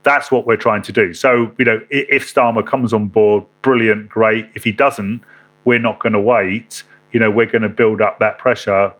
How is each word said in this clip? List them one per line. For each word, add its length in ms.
That's 300
what 160
we're 80
trying 260
to 100
do. 220
So, 440
you 60
know, 120
i-, 180
if 240
Starmer 320
comes 260
on 140
board, 380
brilliant, 460
great. 460
If 100
he 80
doesn't, 500
we're 140
not 220
gonna 200
wait. 600
You 80
know, 100
we're 160
gonna 220
build 320
up 180
that 200
pressure 600